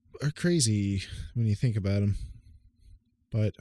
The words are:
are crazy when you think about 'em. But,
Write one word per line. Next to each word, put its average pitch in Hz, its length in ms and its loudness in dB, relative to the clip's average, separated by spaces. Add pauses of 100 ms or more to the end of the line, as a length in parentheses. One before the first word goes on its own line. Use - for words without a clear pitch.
(220)
are 143 100 0
crazy 107 720 2 (300)
when 117 120 0
you 104 100 2
think 117 220 0
about 101 260 0
'em. 101 120 2 (1160)
But, 107 300 0